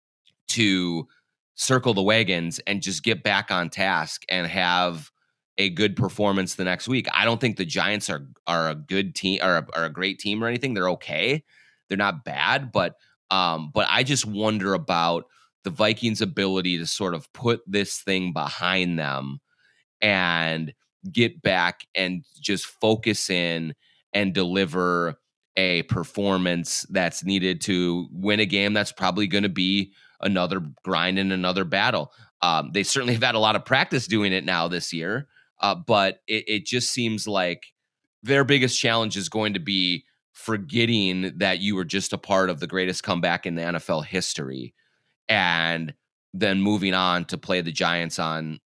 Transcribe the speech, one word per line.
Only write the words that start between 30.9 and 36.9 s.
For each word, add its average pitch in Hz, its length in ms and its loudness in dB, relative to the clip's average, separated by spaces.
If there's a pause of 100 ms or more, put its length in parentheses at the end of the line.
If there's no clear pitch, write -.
and 95 140 2
another 92 320 0
battle. 95 480 0 (280)
Um, 80 320 2
they 98 120 2
certainly 123 300 0
have 113 80 0
had 127 120 2
a 110 60 4
lot 107 160 4
of - 80 -2
practice 131 420 2
doing 104 260 2
it 92 120 0
now 87 240 0
this 85 240 -6
year, 95 360 -6 (320)
uh, 101 140 2
but 95 520 2
it, 110 200 -2
it 104 200 -2
just 123 260 -2